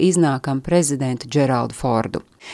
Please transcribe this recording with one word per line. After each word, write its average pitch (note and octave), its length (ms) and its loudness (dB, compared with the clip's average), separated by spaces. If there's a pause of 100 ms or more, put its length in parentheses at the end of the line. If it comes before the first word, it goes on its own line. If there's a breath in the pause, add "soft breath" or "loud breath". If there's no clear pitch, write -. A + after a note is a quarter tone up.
iznākam D3 560 2
prezidentu C3+ 720 -2
Džeraldu B2+ 480 0
Fordu. - 460 -2 (300 loud breath)